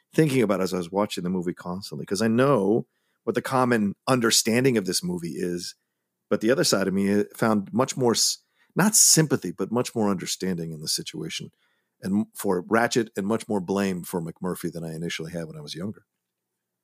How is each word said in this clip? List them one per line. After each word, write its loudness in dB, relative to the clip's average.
thinking 4
about 2
as -2
I -2
was -4
watching -2
the -2
movie -2
constantly, -10
'cause -2
I 2
know 2
what -2
the 0
common 2
understanding 4
of 0
this -2
movie -4
is. -6
But 0
the 0
other 2
side 2
of -2
me, 2
uh, 2
found 0
much 0
more, 4
s-, 0
not 2
sympathy, 4
but -4
much 0
more 2
understanding -2
in -10
the -8
situation -6
and 0
m-, 0
for 0
Ratched 2
and -4
much -2
more 0
blame -2
for -4
McMurphy -6
than -10
I -8
initially -8
had -8
when -14
I -14
was -14
younger. -10